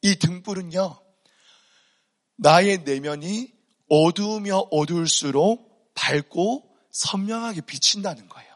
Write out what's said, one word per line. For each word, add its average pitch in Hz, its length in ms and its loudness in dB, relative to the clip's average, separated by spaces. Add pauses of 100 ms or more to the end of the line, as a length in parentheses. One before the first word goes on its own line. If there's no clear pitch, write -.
이 202 140 2
등불은요, 180 840 -4 (1400)
나의 185 480 6
내면이 147 680 -6 (360)
어두우며 196 800 2
어두울수록 156 1200 0
밝고 180 760 -2 (220)
선명하게 214 720 -6
비친다는 175 640 -4
거예요. - 280 -20